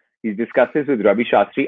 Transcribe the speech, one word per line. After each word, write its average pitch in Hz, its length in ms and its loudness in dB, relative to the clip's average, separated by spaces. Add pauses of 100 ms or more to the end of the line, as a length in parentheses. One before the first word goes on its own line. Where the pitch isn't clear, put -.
(220)
He's 104 140 -6
discussed 117 380 0
this 147 120 -2
with 120 180 -2
Ravi 107 200 2
Shastri, 123 440 0